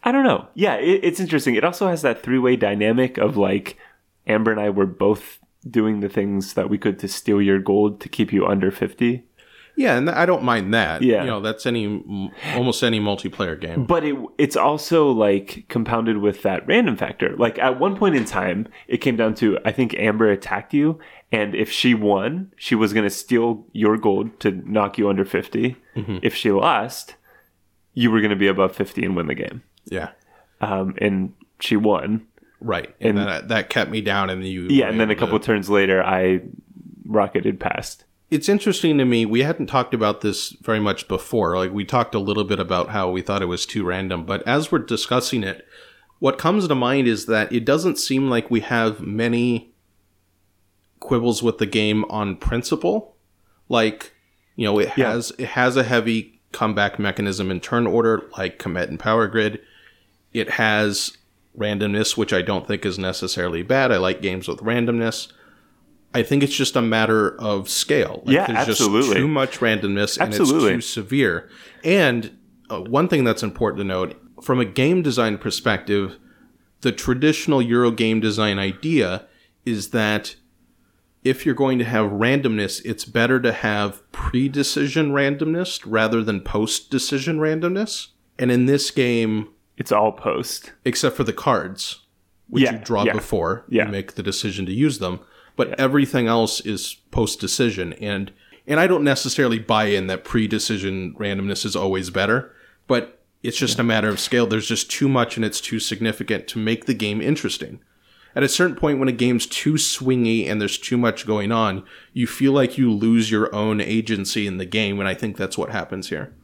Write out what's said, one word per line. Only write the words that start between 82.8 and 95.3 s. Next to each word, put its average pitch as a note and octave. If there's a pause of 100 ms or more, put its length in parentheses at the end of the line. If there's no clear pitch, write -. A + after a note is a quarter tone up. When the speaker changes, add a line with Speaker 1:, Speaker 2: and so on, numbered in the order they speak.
Speaker 2:
it's G#2+
better A#2+
to A#2+
have G#2
pre-decision C#3
randomness D3+
rather A2
than G#2
post-decision C3+
randomness. E3+ (300)
And B2
in B2
this C#3
game A2+ (280)
Speaker 1:
It's -
all G#2+
post. - (120)
Speaker 2:
except B2+
for C3+
the G#2+
cards, F#2+ (460)
which C3
Speaker 1:
Yeah, A2+
Speaker 2:
you A2
draw G#2+
Speaker 1:
yeah, A2
Speaker 2:
before F#2+
Speaker 1:
yeah. A2
Speaker 2:
you G#2
make G2
the -
decision F#2+
to F#2+
use B2
them. F2+ (360)